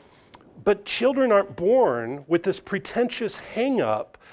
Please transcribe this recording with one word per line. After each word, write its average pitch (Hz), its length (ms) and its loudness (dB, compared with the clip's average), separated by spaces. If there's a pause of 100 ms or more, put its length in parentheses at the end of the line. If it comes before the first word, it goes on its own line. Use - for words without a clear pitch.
(640)
But 202 200 0
children 254 480 2
aren't 196 240 2
born 143 680 2
with 170 160 2
this 185 180 -2
pretentious 226 760 -4
hang-up 196 800 -2 (140)